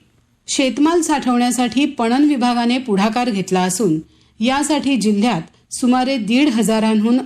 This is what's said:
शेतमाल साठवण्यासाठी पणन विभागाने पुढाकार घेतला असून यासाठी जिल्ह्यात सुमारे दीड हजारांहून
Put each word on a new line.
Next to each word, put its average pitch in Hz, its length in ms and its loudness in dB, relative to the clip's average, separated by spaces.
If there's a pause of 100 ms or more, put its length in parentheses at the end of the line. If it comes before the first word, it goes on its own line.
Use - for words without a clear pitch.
(480)
शेतमाल 285 540 0
साठवण्यासाठी 247 840 0
पणन 247 380 0
विभागाने 247 540 0
पुढाकार 226 520 0
घेतला 185 320 -2
असून 180 380 0 (400)
यासाठी 277 560 0
जिल्ह्यात 202 800 -2
सुमारे 254 440 0
दीड 240 320 2
हजारांहून 220 760 2